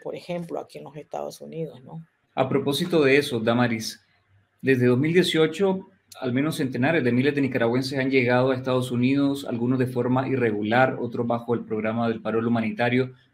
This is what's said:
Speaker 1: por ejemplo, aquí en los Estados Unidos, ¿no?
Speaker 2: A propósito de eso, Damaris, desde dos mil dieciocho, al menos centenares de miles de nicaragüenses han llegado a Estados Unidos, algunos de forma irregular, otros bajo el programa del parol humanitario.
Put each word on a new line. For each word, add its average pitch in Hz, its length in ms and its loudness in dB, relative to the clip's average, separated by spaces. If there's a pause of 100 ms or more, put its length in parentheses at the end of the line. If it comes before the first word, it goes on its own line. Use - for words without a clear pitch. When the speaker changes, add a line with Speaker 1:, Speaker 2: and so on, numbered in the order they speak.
Speaker 1:
por 147 140 -10
ejemplo, 170 460 -8
aquí - 180 -14
en 147 60 -16
los 147 120 -18
Estados 147 440 -12
Unidos, 147 420 -10
¿no? 165 240 -18 (300)
Speaker 2:
A 131 120 0
propósito 147 540 0
de 135 140 6
eso, 139 240 0
Damaris, 117 600 0 (640)
desde 123 240 4
dos 123 100 6
mil 156 160 0
dieciocho, 175 760 2 (320)
al 127 120 -4
menos 143 260 -2
centenares 139 440 0
de 123 80 2
miles 131 240 2
de 143 60 0
nicaragüenses 131 580 0
han 135 140 0
llegado 127 400 4
a - 20 -2
Estados 127 380 -2
Unidos, 139 520 0
algunos 123 360 -2
de 127 80 0
forma 127 400 -2
irregular, 120 720 2
otros 120 260 -4
bajo 117 280 -2
el 113 100 -4
programa 110 440 -2
del 113 140 -4
parol 113 240 -2
humanitario. 120 680 0 (220)